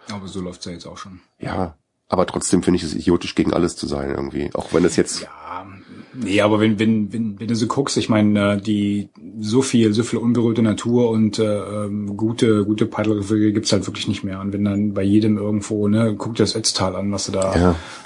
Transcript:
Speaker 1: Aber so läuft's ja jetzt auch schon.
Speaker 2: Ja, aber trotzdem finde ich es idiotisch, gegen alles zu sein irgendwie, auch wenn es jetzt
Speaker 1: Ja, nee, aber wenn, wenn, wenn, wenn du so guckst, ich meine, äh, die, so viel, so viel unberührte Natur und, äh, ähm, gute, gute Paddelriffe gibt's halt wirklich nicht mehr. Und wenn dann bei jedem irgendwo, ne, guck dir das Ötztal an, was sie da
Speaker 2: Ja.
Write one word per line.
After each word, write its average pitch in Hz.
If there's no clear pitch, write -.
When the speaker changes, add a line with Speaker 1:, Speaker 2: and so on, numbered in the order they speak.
Speaker 1:
Aber 101
so 95
läuft's 90
ja 92
jetzt 85
auch 85
schon. 92
Speaker 2:
Ja, 90
aber 92
trotzdem -
finde 90
ich 87
es 76
idiotisch, -
gegen -
alles 85
zu -
sein 69
irgendwie, 71
auch -
wenn 87
es 80
jetzt -
Speaker 1:
Ja, -
nee, 104
aber 107
wenn, 107
wenn, 110
wenn, 110
wenn 110
du 117
so 113
guckst, 135
ich 107
meine, 104
äh, 101
die, 101
so 107
viel, 117
so 110
viel 113
unberührte 117
Natur 117
und, 110
äh, 110
ähm, 101
gute, 110
gute 107
Paddelriffe 107
gibt's 104
halt 98
wirklich -
nicht 104
mehr. 95
Und 98
wenn 101
dann 101
bei 98
jedem 107
irgendwo, 104
ne, 107
guck 110
dir 110
das -
Ötztal 95
an, 101
was 98
sie 98
da 95
Speaker 2:
Ja. 90